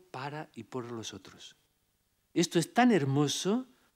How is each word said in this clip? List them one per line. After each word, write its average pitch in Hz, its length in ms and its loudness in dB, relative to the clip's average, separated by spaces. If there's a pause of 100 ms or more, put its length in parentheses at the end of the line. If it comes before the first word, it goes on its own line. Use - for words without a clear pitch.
(120)
para 147 440 -10
y 113 80 -14
por 120 280 -10
los 110 220 -10
otros. - 420 -20 (760)
Esto 175 240 0
es 160 160 0
tan 247 180 6
hermoso 147 760 0 (280)